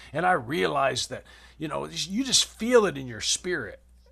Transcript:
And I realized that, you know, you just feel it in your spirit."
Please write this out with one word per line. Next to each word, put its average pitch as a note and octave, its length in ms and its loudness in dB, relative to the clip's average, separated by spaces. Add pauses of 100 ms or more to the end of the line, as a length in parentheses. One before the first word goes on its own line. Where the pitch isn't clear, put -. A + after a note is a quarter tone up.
(120)
And E3+ 140 -2
I F3+ 60 4
realized C#3 800 0
that, A#2+ 140 -12 (340)
you D#3 100 -6
know, C#3 220 -6
you E3 340 -4
just B3+ 200 2
feel A3+ 420 4
it D3 120 -2
in C3+ 80 -10
your A2 140 -10
spirit." C3 600 -4 (320)